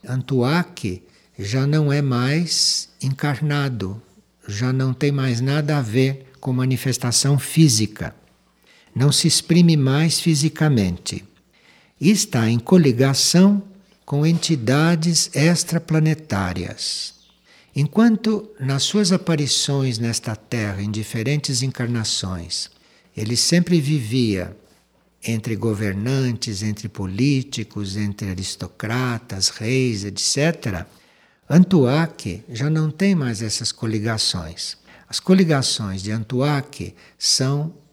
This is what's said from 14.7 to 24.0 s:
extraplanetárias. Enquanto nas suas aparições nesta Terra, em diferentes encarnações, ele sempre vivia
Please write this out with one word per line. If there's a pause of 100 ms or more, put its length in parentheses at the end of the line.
extraplanetárias. (600)
Enquanto (120)
nas
suas
aparições
nesta
Terra,
em
diferentes
encarnações, (460)
ele
sempre
vivia (720)